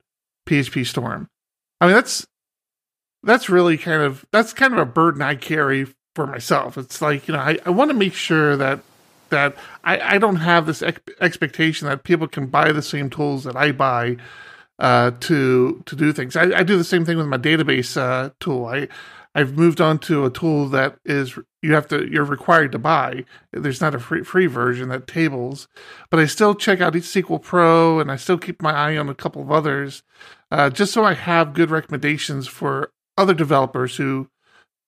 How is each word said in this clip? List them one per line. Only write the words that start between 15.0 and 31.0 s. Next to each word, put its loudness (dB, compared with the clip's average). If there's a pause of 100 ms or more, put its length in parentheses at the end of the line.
to, 2
to -14
do 2
things. -8
I, 2
I 2
do 4
the 0
same 0
thing -2
with -2
my -2
database, 0
uh, -4
tool. -4
I, -6 (480)
I've 0
moved 4
on 4
to 0
a 0
tool 0
that -2
is, -4 (240)
you 2
have 2
to, -2
you're 0
required 2
to -6
buy. -2 (260)
There's -6
not 0
a -6
free, -6
free 2
version, -2
that -8
Tables, -4 (420)
but 4
I 6
still 2
check 0
out 2
S -4
Q 0
L -4
Pro, 4
and -4
I -4
still 0
keep -10
my 0
eye -2
on -4
a -10
couple -8
of -8
others, -2 (480)
uh, 2
just 0
so 2